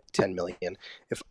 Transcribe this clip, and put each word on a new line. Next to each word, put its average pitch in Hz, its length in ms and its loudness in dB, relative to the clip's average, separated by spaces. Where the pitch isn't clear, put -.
ten 98 240 4
million. 92 420 -2
If, - 220 -4